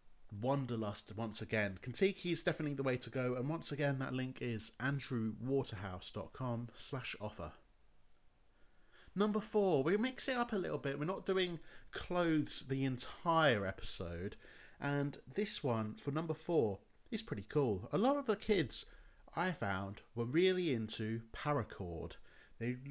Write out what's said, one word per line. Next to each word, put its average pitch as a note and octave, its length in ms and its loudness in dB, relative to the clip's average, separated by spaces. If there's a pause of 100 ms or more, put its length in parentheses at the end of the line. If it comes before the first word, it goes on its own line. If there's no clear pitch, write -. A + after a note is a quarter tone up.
(320)
wanderlust A#2 840 -2
once A2 240 -4
again, G#2 400 0
Contiki F#3 500 0
is E3 120 0
definitely D3+ 320 0
the C3+ 80 -2
way C3 120 2
to B2 140 -6
go. B2+ 260 0
And B2+ 140 0
once D#3 240 -4
again, C#3 260 2
that C3 140 -2
link C3 260 -2
is A#2 400 -2
andrew B2 640 0
waterhouse G#2 680 -2
dot F2+ 220 -8
com A#2+ 420 -4
slash - 460 -6
offer. F#2 320 -6 (1700)
Number G#3 220 4
four, G3 420 4
we're E3+ 160 4
mixing C4 380 -2
up A#3+ 160 0
a A3 60 0
little D#3 200 0
bit. C#3 220 -2
We're D3 60 0
not F#3 200 -2
doing F3+ 340 2 (320)
clothes E3 760 2
the C3+ 160 0
entire C3+ 840 4
episode. F2+ 680 -4 (460)
And C#3+ 380 0 (140)
this - 300 -2
one, A2 400 0
for C#3+ 80 -2
number D#3+ 220 -2
four, B2+ 460 4 (320)
is A3 100 -2
pretty - 260 -6
cool. A2+ 460 2
A C#3+ 40 2
lot C4 200 4
of C#4 80 -4
the G#3+ 100 2
kids F#3 500 2 (480)
I F3+ 180 2
found G2 500 -2 (140)
were A#2 100 0
really F3 480 4
into A2+ 480 -2 (100)
paracord. F#2 840 -4 (420)
They B2 160 -2 (160)